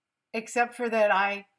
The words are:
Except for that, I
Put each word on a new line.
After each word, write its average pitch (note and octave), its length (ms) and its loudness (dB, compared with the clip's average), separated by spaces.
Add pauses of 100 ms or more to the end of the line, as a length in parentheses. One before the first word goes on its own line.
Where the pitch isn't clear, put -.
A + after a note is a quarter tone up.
(340)
Except A#3+ 420 -2
for A#3+ 140 -4
that, G#3+ 220 4
I G3+ 340 0 (140)